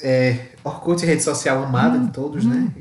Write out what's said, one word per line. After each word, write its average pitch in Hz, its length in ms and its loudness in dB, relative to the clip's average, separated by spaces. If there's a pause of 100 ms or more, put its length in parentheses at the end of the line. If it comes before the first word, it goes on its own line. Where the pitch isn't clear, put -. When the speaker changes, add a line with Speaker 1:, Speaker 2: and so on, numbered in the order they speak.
Speaker 1:
é, 127 460 2 (140)
Orkut, 170 420 -2
rede 151 180 2
social 135 400 0
amada 135 340 2
de 254 80 2
Speaker 2:
Hum, - 60 -2
Speaker 1:
todos, 151 340 -4
né? 247 100 2
Speaker 2:
hum. 254 260 0